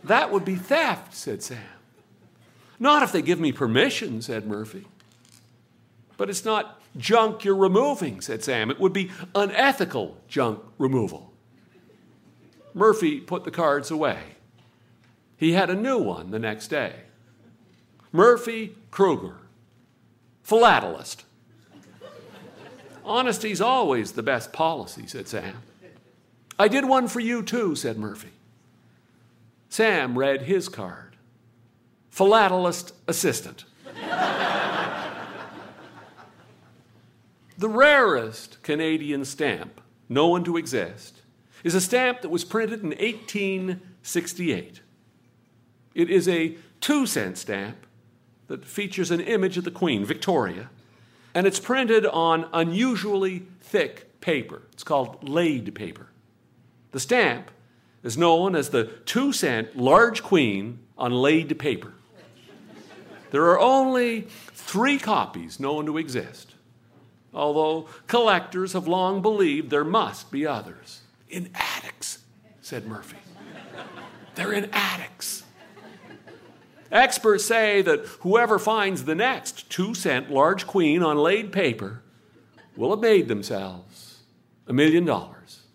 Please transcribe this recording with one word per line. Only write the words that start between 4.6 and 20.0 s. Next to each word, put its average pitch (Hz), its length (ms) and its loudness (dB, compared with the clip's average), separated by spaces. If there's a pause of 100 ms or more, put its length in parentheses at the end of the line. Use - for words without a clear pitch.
"But 196 140 -4
it's - 140 -6
not 214 360 -2 (160)
junk 214 480 2
you're 196 120 4
removing," 190 640 2
said - 240 -8
Sam. 120 260 0
"It 135 80 -4
would 190 140 4
be 185 180 -4 (240)
unethical 202 840 0 (120)
junk 117 340 -2 (160)
removal." 120 540 -2 (1400)
Murphy 170 480 2
put 175 240 -8
the 165 60 -8
cards 143 400 0
away. 131 460 -2 (1000)
He 160 160 2
had 180 180 2
a 185 40 0
new 240 240 0
one 90 320 -4
the 110 80 -4
next 110 300 -6
day. 135 360 -6 (1080)
"Murphy 226 640 2 (160)
Kruger, 156 460 0 (1040)